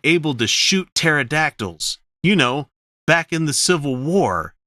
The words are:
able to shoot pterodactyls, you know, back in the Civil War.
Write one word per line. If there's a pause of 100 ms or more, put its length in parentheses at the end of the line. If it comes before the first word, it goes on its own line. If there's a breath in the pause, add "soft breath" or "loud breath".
able
to
shoot
pterodactyls, (240)
you
know, (380)
back
in
the
Civil
War. (120)